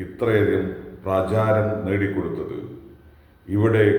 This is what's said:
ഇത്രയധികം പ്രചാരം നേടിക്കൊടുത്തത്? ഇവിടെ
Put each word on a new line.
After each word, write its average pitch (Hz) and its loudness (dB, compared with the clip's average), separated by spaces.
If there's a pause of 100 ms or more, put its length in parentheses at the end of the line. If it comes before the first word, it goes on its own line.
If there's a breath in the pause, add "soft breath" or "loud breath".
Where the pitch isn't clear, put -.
ഇത്രയധികം 98 0 (380)
പ്രചാരം 104 2 (160)
നേടിക്കൊടുത്തത്? 98 -4 (960 soft breath)
ഇവിടെ 107 4 (140)